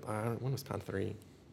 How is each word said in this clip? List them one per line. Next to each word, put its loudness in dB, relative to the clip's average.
I 2
don't, 2
when 4
was 0
Pound 0
three? 2